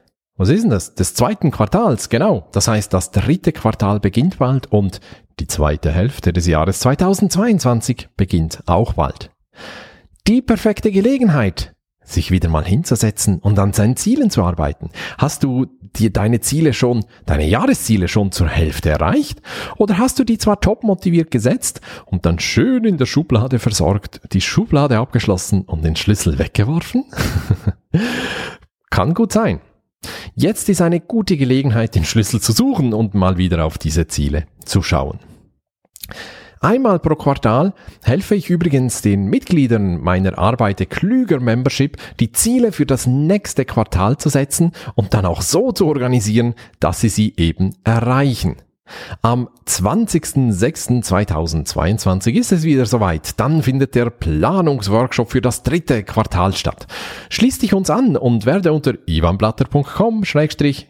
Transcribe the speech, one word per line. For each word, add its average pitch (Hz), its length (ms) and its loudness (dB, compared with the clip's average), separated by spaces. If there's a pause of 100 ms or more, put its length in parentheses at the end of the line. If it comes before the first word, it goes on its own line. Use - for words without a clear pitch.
(360)
was 92 120 0
ist 185 140 2
denn 226 80 2
das? 98 240 -2
Des - 200 -2
zweiten 160 360 0
Quartals, 170 580 0
genau. 131 440 0
Das - 160 0
heißt, 107 240 -2
das 92 180 -2
dritte 151 420 0
Quartal 104 480 0
beginnt 120 380 0
bald 131 300 0
und 98 320 0 (400)
die 73 60 -6
zweite 76 460 0
Hälfte 90 400 0
des 82 140 0
Jahres 82 340 2
zweitausendzweiundzwanzig 180 1400 0
beginnt 82 500 -2
auch 90 280 2
bald. - 360 -4 (960)
Die 233 140 4
perfekte 220 520 0
Gelegenheit, 190 800 2 (340)
sich - 240 -2
wieder 90 200 2
mal 78 160 0
hinzusetzen 107 720 0
und 101 200 0
an 98 140 2
seinen 113 240 2
Zielen 254 320 0
zu 110 140 0
arbeiten. 82 480 -4 (260)
Hast - 260 -4
du 131 220 0 (160)
dir 107 300 -2
deine 107 300 0
Ziele 147 340 0
schon, 120 320 0 (180)
deine 76 220 0
Jahresziele 110 600 2
schon 101 220 0
zur 85 180 0
Hälfte 78 420 0
erreicht? 85 500 0 (380)
Oder 208 180 2
hast 247 220 0
du 262 60 2
die 226 120 0
zwar 208 240 0
top - 240 0
motiviert 180 460 0
gesetzt 123 500 -2 (240)
und - 220 -2
dann 80 140 0
schön 233 440 0
in 202 140 2
der 123 80 0
Schublade 131 520 0
versorgt, 101 640 -2 (120)
die 95 100 2
Schublade 147 560 2
abgeschlossen 101 640 -2
und 78 200 -6
den 80 140 0
Schlüssel 92 420 0
weggeworfen? 156 680 -2 (840)
<laughs> - 1000 -6
Kann 127 240 0
gut 220 180 0
sein. 196 280 0 (720)
Jetzt 147 340 0
ist 190 140 2
eine 170 180 2
gute 202 380 -2
Gelegenheit, 127 560 0
den 80 100 0
Schlüssel 110 340 0
zu - 140 0
suchen 190 400 2
und 107 220 -2
mal 92 240 2
wieder 87 260 0
auf 80 140 -4
diese 80 300 -2
Ziele 73 360 -2 (180)
zu - 200 0
schauen. - 380 -2 (1400)
Einmal 220 380 2
pro 160 160 0
Quartal 139 600 0 (280)
helfe 190 320 0
ich 196 140 -2
übrigens 151 540 0
den 101 240 2
Mitgliedern 110 720 2
meiner 92 380 0
Arbeite 101 480 0
Klüger 202 520 0
Membership, 127 600 0 (220)
die 120 120 0
Ziele 233 400 2
für 147 140 0
das 131 200 0
nächste 143 600 0
Quartal 107 500 0
zu - 140 -2
setzen 143 420 0 (220)
und - 180 -2
dann 101 140 2
auch 82 160 -2
so 233 300 0
zu 185 140 0
organisieren, 120 680 2 (260)
dass 82 220 -2
sie 113 80 2
sie 107 260 0
eben 87 380 0 (100)
erreichen. 117 720 0 (640)
Am 120 300 0 (160)
zwanzigsten 135 880 0
sechsten 120 480 0
zweitausendzweiundzwanzig 92 1300 0
ist 233 180 0
es 170 100 2
wieder 139 240 2
soweit. 104 520 -2
Dann 147 240 0
findet 135 320 0
der 120 140 2
Planungsworkshop 120 1200 0
für 127 100 0
das 120 220 -2
dritte 135 380 0
Quartal 95 520 0
statt. - 320 -6 (420)
Schließ 254 300 0
dich 196 160 0
uns 190 160 0
an 196 260 2
und 117 300 0
werde 165 260 2
unter 139 220 0 (120)
ivan 85 300 2
blatter 107 300 0
punkt - 260 -2
com 220 320 0
schrägstrich 147 640 -2